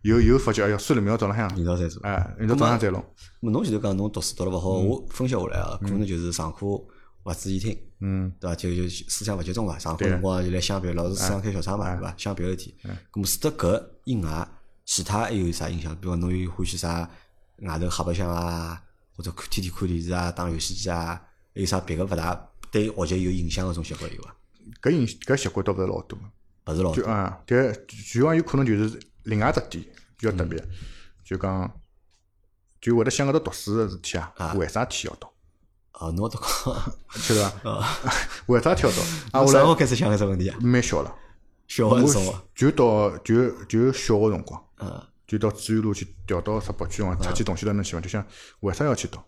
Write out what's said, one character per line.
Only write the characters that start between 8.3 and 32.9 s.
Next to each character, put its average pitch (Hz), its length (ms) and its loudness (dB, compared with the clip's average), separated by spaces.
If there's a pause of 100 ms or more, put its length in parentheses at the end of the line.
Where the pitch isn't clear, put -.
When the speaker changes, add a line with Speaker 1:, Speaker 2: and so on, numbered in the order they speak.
Speaker 2:
对 90 100 -6
伐？ 85 60 -2
就， 87 180 -4
就 90 140 0
思 - 380 -6
想 104 120 -2
勿 85 60 -6
集 90 80 -6
中 110 140 -2
嘛， 90 120 -6
上 80 200 -6
课 95 100 0
辰 90 140 2
光 92 240 0
就 90 60 0
来 90 100 0
相 98 180 -2
别， 90 140 -2
Speaker 1:
对。 - 0 -
Speaker 2:
老 87 160 0
师 98 60 -2
思 92 120 0
想 98 140 0
开 104 100 -2
小 95 80 -2
差 95 160 -2
嘛， 101 100 -2
Speaker 1:
哎。 90 100 -2
Speaker 2:
对 90 80 -4
伐？ 90 120 -8
相 101 180 -6
别 90 140 -2
事 92 80 0
体。 - 300 -14
Speaker 1:
嗯。 95 100 -8 (160)
Speaker 2:
咾 - 80 -6
么， 98 60 0
除 - 240 0
脱 - 80 -4
搿 90 260 2 (220)
以 127 180 0
外， 80 240 -2 (380)
其 - 180 -2
他 101 200 0
还 117 80 -2
有 95 200 0
啥 80 160 -4
影 82 140 -4
响？ 80 140 -6
比 92 120 -10
如 90 40 -2
讲， 85 80 0
侬 90 180 0
有 92 140 -2
欢 92 140 -2
喜 90 120 -6
啥 85 320 -4 (540)
外 82 160 -6
头 87 100 0
瞎 87 140 -2
白 87 100 0
相 87 160 -2
啊， 85 520 -4 (360)
或 82 60 -12
者 87 80 -6
看， - 180 -12
天 - 120 0
天 90 120 -6
看 95 140 -2
电 85 140 0
视 87 120 -4
啊， 87 180 -2
打 87 160 -6
游 82 100 -2
戏 80 160 -4
机 92 160 -4
啊， 85 320 -4 (320)
还 - 60 -10
有 95 60 0
啥 92 160 0
别 78 160 -4
个 90 80 0
勿 95 100 -2
大 85 340 -4 (220)
对 107 180 2
学 87 180 -2
习 92 160 0
有 90 80 2
影 87 180 0
响 92 200 -2
搿 87 40 -2
种 82 100 -4
习 78 120 -10
惯 80 200 -10
有 - 60 -12
伐？ - 140 -18 (460)
Speaker 1:
搿 139 100 4
影-， 151 140 4 (200)
搿 131 100 4
习 135 140 -2
惯 98 160 -2
倒 101 80 2
勿 90 40 0
是 95 100 2
老 95 160 -2
多。 - 140 -12 (500)
Speaker 2:
勿 78 80 -2
是 90 80 2
老 85 100 2
多。 104 100 0
Speaker 1:
就， 98 60 -2
啊， 95 380 0
但 123 260 4 (400)
就 117 100 4
讲 160 120 4
有 165 80 4
可 - 120 -2
能 135 80 4
就 113 140 4
是 110 220 0 (240)
另 107 160 0
外 113 100 4
一 - 20 4
只 - 160 2
点 82 160 -10 (320)
比 110 120 -2
较 107 40 2
特 87 140 -2
别， 85 140 -6
Speaker 2:
嗯。 - 100 -10 (540)
Speaker 1:
就 - 120 -6
讲， 95 360 -2 (1080)
就 120 160 2